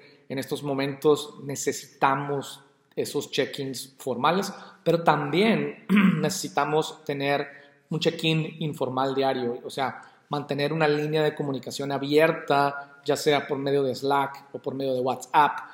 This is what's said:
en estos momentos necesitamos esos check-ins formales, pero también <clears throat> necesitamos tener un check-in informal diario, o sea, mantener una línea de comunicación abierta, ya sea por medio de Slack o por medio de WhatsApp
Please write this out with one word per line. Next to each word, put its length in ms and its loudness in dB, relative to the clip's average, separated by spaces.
en 100 -6
estos 240 -6
momentos 800 2
necesitamos 1200 -2
esos 340 -4
check-ins 720 -4
formales, 520 0
pero 200 2
también 840 2
<clears throat> 340 4
necesitamos 840 -2
tener 420 -2
un 100 -4
check-in 600 0
informal 540 -2
diario, 500 0
o 60 -12
sea, 320 -6
mantener 440 -2
una 140 2
línea 360 2
de 100 2
comunicación 580 -6
abierta, 1120 2
ya 100 2
sea 320 2
por 100 -4
medio 260 0
de 120 -2
Slack 560 -2
o 80 -10
por 160 -8
medio 180 -2
de 60 0
WhatsApp 580 2